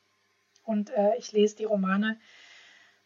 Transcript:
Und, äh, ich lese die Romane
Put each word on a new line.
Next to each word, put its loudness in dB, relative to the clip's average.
Und, -2
äh, 2
ich -12
lese 2
die -8
Romane -2